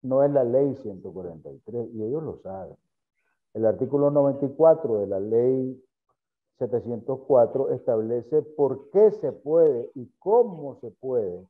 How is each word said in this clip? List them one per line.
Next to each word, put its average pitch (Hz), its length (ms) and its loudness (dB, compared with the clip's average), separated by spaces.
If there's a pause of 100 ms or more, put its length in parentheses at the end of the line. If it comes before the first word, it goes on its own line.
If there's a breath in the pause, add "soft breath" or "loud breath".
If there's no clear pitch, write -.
No 131 180 0
es 143 100 4
la 139 120 2
ley 131 320 2
ciento 95 380 -14
cuarenta 82 360 -14
y 69 100 -18
tres, 113 340 -8
y 107 100 -8
ellos 135 180 -4
lo 123 180 -10
saben. 92 360 -14 (800)
El 110 120 -2
artículo 135 460 2
noventa 139 340 2
y 135 40 -2
cuatro 156 500 4
de 98 80 -2
la 98 120 -2
ley 123 640 0 (760)
setecientos 117 680 -6
cuatro 127 460 4
establece 120 680 -2
por 139 500 -4
qué 208 200 6
se 160 200 -6
puede 147 640 2
y 123 240 -14
cómo 180 560 0
se 113 160 -16
puede 98 580 -6